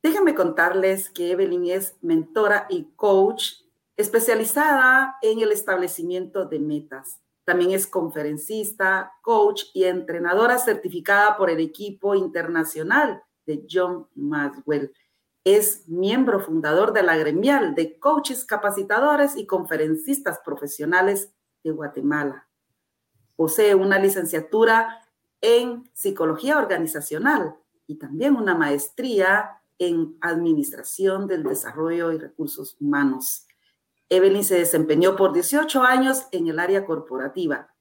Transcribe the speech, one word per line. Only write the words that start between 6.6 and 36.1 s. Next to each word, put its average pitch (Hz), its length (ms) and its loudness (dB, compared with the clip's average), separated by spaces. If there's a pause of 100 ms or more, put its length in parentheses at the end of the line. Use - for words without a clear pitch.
También 180 260 2
es 190 160 -2
conferencista, 190 1300 -4 (100)
coach 208 500 2
y 185 120 0
entrenadora 180 760 0
certificada 208 760 0
por 190 120 2
el 165 120 0
equipo 196 560 -4
internacional 170 1040 -2 (240)
de 151 240 -6
John 180 460 -2
Maxwell. 143 760 -4 (520)
Es 208 420 2
miembro 196 540 0
fundador 160 520 0
de 214 120 2
la 170 120 2
Gremial 175 600 2
de 160 240 -4
Coaches 285 440 0
Capacitadores 220 920 0
y 202 100 -8
Conferencistas 165 1000 -2
Profesionales 165 840 -2 (320)
de 160 80 -4
Guatemala. 143 760 -4 (920)
Posee 196 400 4
una 190 240 4
licenciatura 214 1000 2 (400)
en 240 520 2
Psicología 196 640 -2
Organizacional 190 960 -2 (320)
y 151 80 -14
también 160 400 0
una 202 220 0
maestría 190 1080 0 (160)
en 170 420 -2
Administración 170 1080 -2
del 175 160 -4
Desarrollo 165 680 -4
y 160 80 -4
Recursos - 600 -10
Humanos. 143 680 -2 (600)
Evelyn 196 340 4
se 196 140 0
desempeñó 170 580 2
por 190 180 2
dieciocho 277 520 0
años 262 480 2